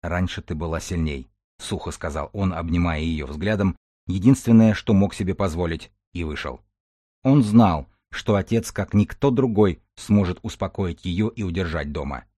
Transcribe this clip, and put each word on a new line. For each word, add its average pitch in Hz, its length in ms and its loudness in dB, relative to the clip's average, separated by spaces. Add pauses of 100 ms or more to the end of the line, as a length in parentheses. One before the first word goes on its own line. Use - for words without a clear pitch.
"Раньше 87 400 -4
ты - 140 -10
была 80 260 -6
сильней", 78 480 -6 (300)
сухо - 320 -8
сказал 76 420 -8
он, 95 220 -2
обнимая 82 480 -2
её 80 240 -4
взглядом. 95 500 -2 (300)
"Единственное, 110 680 4
что - 220 0
мог 98 180 2
себе 95 220 -4
позволить — 85 580 -4 (220)
и 85 100 -6
вышел". 71 380 -8 (600)
Он 139 200 6
знал, 104 440 6 (280)
что - 220 0
отец, 104 340 -2
как - 240 -8
никто 104 360 2
другой, 107 520 2 (140)
сможет 95 460 0
успокоить 95 640 -8
её 92 240 -2
и 104 140 -8
удержать 82 500 -4
дома. 69 320 -8 (140)